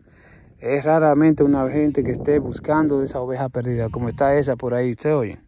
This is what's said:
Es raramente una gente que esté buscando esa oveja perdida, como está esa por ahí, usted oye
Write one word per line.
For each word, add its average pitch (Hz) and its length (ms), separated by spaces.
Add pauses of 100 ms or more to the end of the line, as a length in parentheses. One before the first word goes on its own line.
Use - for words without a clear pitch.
(580)
Es 139 280
raramente 156 580
una 139 240
gente 147 340
que 127 100
esté 147 260
buscando 143 640
esa 135 180
oveja 131 300
perdida, 120 400
como 123 180
está 139 280
esa 135 200
por 120 160
ahí, 123 200
usted 151 220
oye 117 340